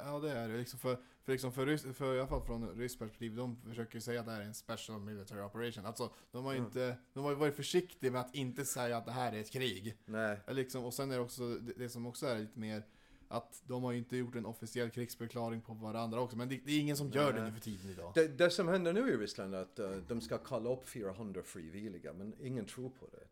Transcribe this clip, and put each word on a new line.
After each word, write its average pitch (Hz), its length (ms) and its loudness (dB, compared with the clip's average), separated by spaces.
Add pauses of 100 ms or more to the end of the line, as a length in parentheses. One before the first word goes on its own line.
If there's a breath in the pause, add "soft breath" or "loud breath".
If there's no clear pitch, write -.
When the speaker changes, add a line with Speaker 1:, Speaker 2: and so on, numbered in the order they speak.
Speaker 1:
ja, 147 140 -2
det 151 120 0
är 117 180 0
det. 113 80 0
Liksom 123 220 -4
för, 127 180 2 (260 loud breath)
för, 135 80 0
liksom 131 200 0
för, 131 140 0
rys-, 147 280 2
för 131 220 2
i 127 40 4
alla 135 80 2
fall 139 140 2
från 117 360 -2
ryskt 123 220 -4
perspektiv, 110 360 -6
de 120 260 -2
försöker 113 340 -6
ju 113 60 -6
säga 120 180 0
att 110 60 -4
det 113 60 -6
här 107 100 -4
är 101 40 -4
en 107 80 -8
special 110 480 -6
military 101 400 -6
operation. 113 440 -4
Alltså, 113 280 -2 (180 loud breath)
de 127 140 -4
har 135 60 0
ju 135 60 0
Speaker 2:
Mm. 120 100 2
Speaker 1:
inte, 123 300 2 (160)
de 139 100 -4
har 143 80 4
ju 143 60 2
varit 147 180 4
försiktiga 143 560 4
med 123 100 2
att 127 140 -4
inte 131 300 0
säga 120 320 2
att 113 80 -2
det 123 60 -6
här 123 220 2
är 107 80 -2
ett 107 100 -6
krig. 110 540 0
Speaker 2:
Nej. 107 420 2
Speaker 1:
Liksom, 131 380 0
och 123 80 -4
sen 139 180 0
är 127 40 2
det 123 60 4
också, 120 280 -2
det, 117 280 -2
det 120 120 -4
som 117 160 -4
också 120 220 -4
är 117 120 2
lite 107 200 -6
mer 107 240 -2 (460 loud breath)
att - 380 -6
de 127 160 -2
har 123 80 2
ju 120 60 2
inte 123 200 -2
gjort 123 180 0
en 113 100 -2
officiell 117 440 -2
krigsförklaring 117 720 -2
på 117 120 -10
varandra 113 480 0
också. 123 160 -2
Men 123 120 0
det, 131 160 -2
det 143 60 0
är 151 80 6
ingen 147 180 4
som 143 120 0
gör 135 240 6
det 113 80 2
Speaker 2:
Nej. 110 80 0
Speaker 1:
nu 110 60 -4
för - 60 -8
tiden 98 300 -6
idag. 87 240 -8
Speaker 2:
Det, 160 120 10
det 156 220 8
som 175 180 4
händer 175 260 6
nu 208 60 6 (100)
i 131 80 6
Ryssland 98 380 -2
är 95 60 0
att, - 180 -8
eh, 98 120 0 (160)
de 117 140 0
ska 117 160 -2
kalla 117 320 -2
upp 131 180 0
fyrahundra 98 560 -4
frivilliga, 87 680 -8
men 98 260 -6
ingen 127 260 -2
tror 127 240 -6
på - 220 -16
det. - 200 -16